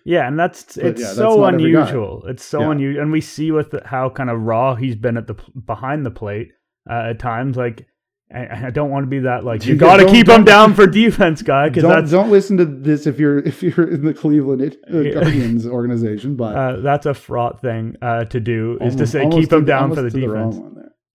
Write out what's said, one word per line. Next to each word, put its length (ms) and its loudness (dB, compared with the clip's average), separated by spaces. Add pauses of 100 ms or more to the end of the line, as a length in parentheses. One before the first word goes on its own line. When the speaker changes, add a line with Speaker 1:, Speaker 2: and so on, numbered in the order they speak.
Speaker 1:
Yeah, 240 -2
and 100 -6
that's, 380 -6
Speaker 2:
But, 80 -8
Speaker 1:
it's 160 -2
Speaker 2:
yeah, 60 -6
that's 100 -8
Speaker 1:
so 240 2
Speaker 2:
not 140 4
every 180 2
guy. 80 4
Speaker 1:
unusual. 480 -4
It's 160 -12
so 160 -6
Speaker 2:
Yeah. 120 -2
Speaker 1:
unusual, 300 -4
and 80 -4
we 120 -2
see 280 -8
with 200 -2
the, 140 -10
how 260 -6
kind 200 -8
of 120 -6
raw 340 -2
he's 180 -6
been 220 -4
at 100 -8
the 80 -12
pl-, 320 -20
behind 400 -8
the 60 -8
plate, 400 -12 (360)
uh, 220 -6
at 80 -8
times. 380 -6
Like, 300 -8 (480)
I, 340 -12
I 20 -10
don't 180 -4
wanna 200 -4
be 100 -4
that, 260 -4
like, 220 -6
"You 80 4
Speaker 2:
<laughs> 0 -
Yeah, 60 2
Speaker 1:
gotta 240 8
Speaker 2:
don't, 80 6
Speaker 1:
keep 140 8
him 100 10
Speaker 2:
don't, 100 8
Speaker 1:
down 280 8
for 120 6
defense 560 2
guy," 260 2
'cause 140 0
Speaker 2:
don't, 100 4
Speaker 1:
that's 180 2
Speaker 2:
don't 200 2
listen 260 2
to 80 4
this 420 -4
if 120 -4
you're, 220 2
if 220 -6
you're 240 2
in 200 0
the 80 -2
Cleveland, 480 0 (280)
uh, 100 0
Speaker 1:
Yeah. 120 -2
Speaker 2:
Guardians 540 -2
organization. 680 -4
But 220 -6
Speaker 1:
Uh, 240 -4
that's 240 -2
a 80 -2
fraught 480 -6
thing, 400 -6
uh, 240 -4
to 160 -6
do, 400 -4
is 140 -2
to 60 -4
Speaker 2:
Almost, 120 -2
Speaker 1:
say, 80 -2
Speaker 2:
almost 180 2
Speaker 1:
"Keep 140 2
him 80 4
Speaker 2:
did, 60 0
Speaker 1:
down 240 0
for 80 -4
Speaker 2:
almost 160 -4
Speaker 1:
the 60 -4
Speaker 2:
did 100 -4
the 20 -6
wrong 180 -4
Speaker 1:
defense." 140 -12
Speaker 2:
one 120 -20
there. 160 -20 (220)